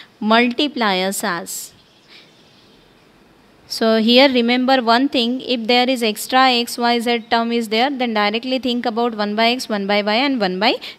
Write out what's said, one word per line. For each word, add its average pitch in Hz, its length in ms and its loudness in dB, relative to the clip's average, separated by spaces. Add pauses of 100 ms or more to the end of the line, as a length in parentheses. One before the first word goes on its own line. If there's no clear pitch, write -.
(200)
multipliers 220 1040 0
as. - 480 -8 (2000)
So 226 300 0
here 240 300 6
remember 254 520 2
one 233 280 2
thing, 254 320 -2
if 233 260 -6
there 247 240 2
is 254 100 0
extra 254 500 2
x, 240 280 -2
y, 240 220 0
z 233 180 -2 (120)
term 233 200 0
is 233 180 -2
there, 226 220 0
then 240 240 -4
directly 233 460 -2
think 240 260 -2
about 233 300 -2
one 208 180 -4
by 226 140 2
x, 254 200 -4
one 202 200 -4
by 208 140 2
y 208 120 -2
and 262 260 0
one 185 200 -2
by 240 140 2 (240)